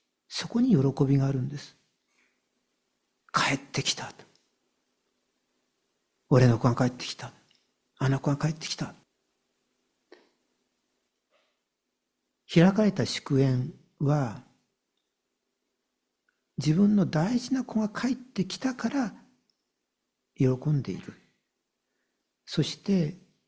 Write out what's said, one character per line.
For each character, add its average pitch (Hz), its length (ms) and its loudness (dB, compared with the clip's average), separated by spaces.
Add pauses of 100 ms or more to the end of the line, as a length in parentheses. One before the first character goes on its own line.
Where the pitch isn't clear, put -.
(280)
そ - 200 -8
こ 233 120 -2
に 254 100 2
喜 190 60 6 (280)
び 139 120 4
が 135 100 2
あ 139 60 0
る 131 80 -4
ん 131 80 -4
で 139 100 -10
す。 - 180 -18 (1600)
「帰 - 220 0
っ 269 40 -2
て - 240 -6
き - 120 -2
た。 - 180 -12 (2250)
俺 127 180 6
の 117 120 4
子 131 140 2
が 120 40 -4
帰 127 160 0
っ - 40 -18
て - 80 -12
き - 100 -10
た。 - 180 -16 (680)
あ 135 100 0
の 135 120 0
子 151 140 -2
が - 20 -2
帰 151 120 -2
っ 160 60 -4
て - 120 -12
き - 100 -8
た。」 - 180 -10 (3500)
開 175 200 6
か 214 120 2
れ 196 80 2
た 123 140 -2
祝 - 300 -4
宴 131 360 2 (260)
は、 139 460 -2 (2250)
自 151 160 0
分 208 220 4
の 180 100 4
大 175 320 0
事 254 160 -4
な 254 100 -2
子 - 160 -4
が 214 80 0
帰 247 240 -4
っ - 40 -4
て - 300 -6
き - 120 -10
た 262 160 -4
か 233 160 -4
ら 254 240 -4 (1200)
喜 131 100 2 (240)
ん 143 120 0
で 95 100 -8
い 85 80 -10
る。 - 140 -16 (1300)
そ - 180 -2
し - 140 -6
て、 175 400 -2 (320)